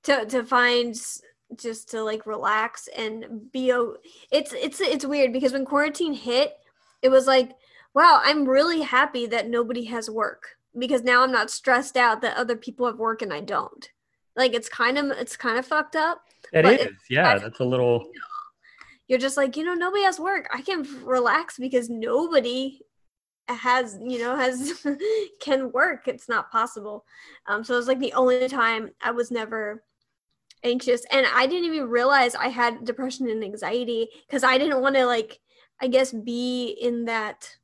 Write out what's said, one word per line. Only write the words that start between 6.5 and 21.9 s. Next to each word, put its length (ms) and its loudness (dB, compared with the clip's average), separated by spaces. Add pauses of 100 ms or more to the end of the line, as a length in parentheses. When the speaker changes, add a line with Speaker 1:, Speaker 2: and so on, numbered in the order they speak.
Speaker 1:
it 80 6
was 180 8
like, 260 4 (400)
"Wow, 300 8
I'm 260 2
really 320 4
happy 460 0
that 220 -2
nobody 360 -2
has 240 -8
work 480 -8 (200)
because 260 0
now 200 6
I'm 80 2
not 200 0
stressed 460 0
out 240 4
that 160 -2
other 200 -2
people 300 -6
have 120 -4
work 240 -2
and 100 -6
I 80 -8
don't." 480 -8 (460)
Like, 180 2
it's 160 -6
kind 280 0
of, 200 -2
it's 200 -10
kind 220 -2
of 80 -6
fucked 280 -2
up, 280 -2 (300)
Speaker 2:
That 120 6
Speaker 1:
but 160 8
Speaker 2:
is, 60 -2
Speaker 1:
it's 220 -16
Speaker 2:
yeah, 220 4
Speaker 1:
actually, 160 0
Speaker 2:
that's 140 -14
a 40 2
little 340 2 (140)
Speaker 1:
you 60 -20
know, 80 -16 (800)
you're 120 2
just 180 -2
like, 200 0
"You 80 -4
know, 100 -2
nobody 280 0
has 160 2
work. 340 -4
I 80 -8
can 200 -4
f-, 220 -12
relax 560 0
because 300 -2
nobody 920 0 (680)